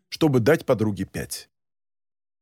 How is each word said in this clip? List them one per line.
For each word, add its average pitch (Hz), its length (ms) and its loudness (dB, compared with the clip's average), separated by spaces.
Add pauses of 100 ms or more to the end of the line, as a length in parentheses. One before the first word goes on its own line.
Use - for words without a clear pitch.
чтобы 139 320 2
дать 165 260 2
подруге 104 380 -2
пять. - 460 -12 (920)